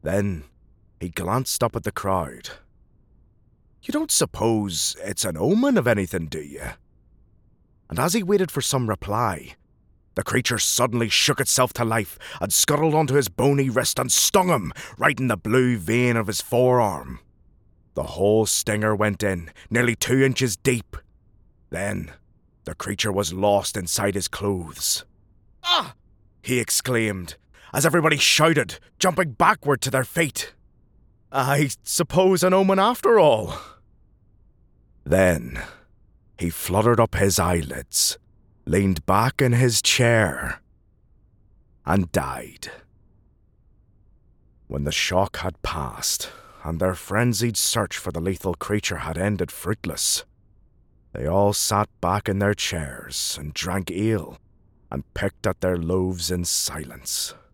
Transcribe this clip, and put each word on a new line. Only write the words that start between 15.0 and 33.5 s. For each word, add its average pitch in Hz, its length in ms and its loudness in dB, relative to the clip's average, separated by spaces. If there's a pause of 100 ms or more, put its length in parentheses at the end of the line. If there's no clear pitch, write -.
in 131 80 0
the 113 100 2
blue 123 400 2
vein 117 400 2
of 107 120 -2
his 104 120 -4
forearm. 110 800 2 (760)
The 71 200 -4
whole 104 320 4
stinger 107 480 0
went 104 300 0
in, 92 260 -2 (180)
nearly 120 280 2
two 135 260 2
inches 127 340 0
deep. - 400 -2 (760)
Then 95 420 -6 (520)
the 80 120 -10
creature 104 340 -4
was 92 220 -2
lost 101 440 2
inside 101 380 -2
his 95 140 -4
clothes. 92 760 -4 (600)
"Ah!" 349 300 0 (480)
he 123 180 0
exclaimed, 107 760 -2 (360)
as 143 120 2
everybody 156 320 4
shouted, 147 600 2 (200)
jumping 175 340 0
backward 151 500 2
to 135 80 -2
their 131 140 2
feet. - 500 -4 (800)
"I 135 380 2 (120)
suppose 180 600 2
an 180 120 4
omen 190 240 4
after 226 400 4
all." 135 420 4 (1400)